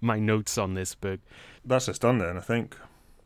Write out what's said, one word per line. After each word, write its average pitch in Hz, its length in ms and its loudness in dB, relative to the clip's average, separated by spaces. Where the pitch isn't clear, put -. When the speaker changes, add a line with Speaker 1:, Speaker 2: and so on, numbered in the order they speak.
Speaker 1:
my 113 180 2
notes 107 400 0
on 95 160 0
this 92 200 -6
book. 95 260 -6
Speaker 2:
That's 127 240 0
us 95 100 -6
done 120 200 4
then, 90 180 -2
I 90 40 -6
think. - 360 -2